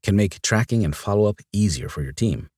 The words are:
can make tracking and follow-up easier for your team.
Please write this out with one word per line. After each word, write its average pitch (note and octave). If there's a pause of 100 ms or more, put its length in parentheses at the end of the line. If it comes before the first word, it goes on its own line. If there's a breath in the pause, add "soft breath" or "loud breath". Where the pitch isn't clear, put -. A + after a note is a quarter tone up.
can G2
make G2+
tracking A2+
and D2+
follow-up G#2 (100)
easier F2
for -
your C2+
team. D#2+ (100)